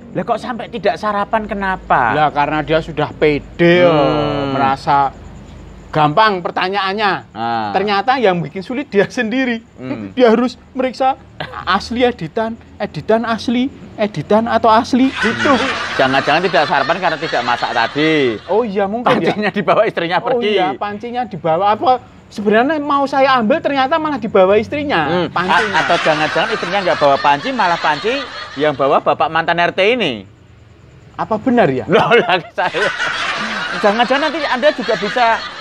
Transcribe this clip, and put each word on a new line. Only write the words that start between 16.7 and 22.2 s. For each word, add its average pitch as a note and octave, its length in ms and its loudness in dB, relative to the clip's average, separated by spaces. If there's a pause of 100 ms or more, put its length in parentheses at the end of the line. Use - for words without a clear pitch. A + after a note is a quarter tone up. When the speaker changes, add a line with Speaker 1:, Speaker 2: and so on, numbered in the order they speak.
Speaker 1:
karena E3 180 -2
tidak D3+ 240 -4
masak A#2+ 300 -2
tadi. C3 640 0 (100)
Speaker 2:
Oh G3+ 160 0
iya, G3+ 220 -2
mungkin A3+ 320 0
ya. F#3+ 160 0
Speaker 1:
Pancinya G#3 180 -2
dibawa, F#3 360 0
istrinya F3+ 340 -2
Speaker 2:
Oh E3+ 80 -6
Speaker 1:
pergi. A#3 240 0
Speaker 2:
iya, F#3+ 240 2
pancinya G#3+ 480 -6
dibawa. E3+ 480 -2
Apa B3+ 200 2 (360)